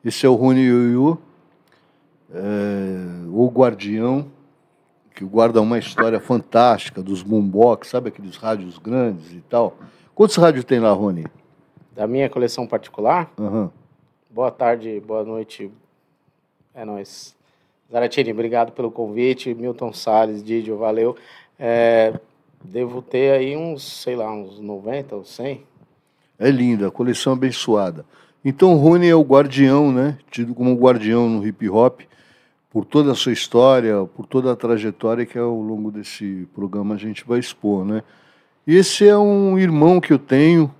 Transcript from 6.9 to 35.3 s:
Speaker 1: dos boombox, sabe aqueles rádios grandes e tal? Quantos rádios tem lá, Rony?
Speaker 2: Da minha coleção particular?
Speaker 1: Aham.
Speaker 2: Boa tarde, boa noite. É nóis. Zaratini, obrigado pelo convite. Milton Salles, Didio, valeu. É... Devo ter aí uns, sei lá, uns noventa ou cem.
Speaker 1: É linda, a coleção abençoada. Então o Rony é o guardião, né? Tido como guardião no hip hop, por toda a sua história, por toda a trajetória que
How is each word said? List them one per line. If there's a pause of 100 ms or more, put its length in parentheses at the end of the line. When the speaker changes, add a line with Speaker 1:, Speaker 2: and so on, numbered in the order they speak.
Speaker 1:
dos
boombox,
sabe
aqueles
rádios
grandes
e
tal? (360)
Quantos
rádios
tem
lá,
Rony? (720)
Speaker 2:
Da
minha
coleção
particular?
Speaker 1:
Aham. (580)
Speaker 2:
Boa
tarde,
boa
noite. (1040)
É
nóis. (560)
Zaratini,
obrigado
pelo
convite.
Milton
Salles,
Didio,
valeu. (420)
É... (500)
Devo
ter
aí
uns,
sei
lá,
uns
noventa
ou
cem. (760)
Speaker 1:
É
linda,
a
coleção
abençoada. (400)
Então
o
Rony
é
o
guardião,
né? (120)
Tido
como
guardião
no
hip
hop, (640)
por
toda
a
sua
história,
por
toda
a
trajetória
que